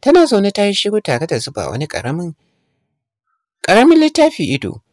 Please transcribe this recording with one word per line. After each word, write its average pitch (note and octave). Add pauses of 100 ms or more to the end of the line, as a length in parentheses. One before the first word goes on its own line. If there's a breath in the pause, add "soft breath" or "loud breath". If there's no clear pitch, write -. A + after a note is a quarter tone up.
Tana E4
zaune G3+
ta G3+
yi G3+
shiru G#3
tare C3
da B2
zuba F2
wani C3
ƙaramin, D3+ (1300)
ƙaramin C4
littafi D#4 (100)
ido. A2+ (120)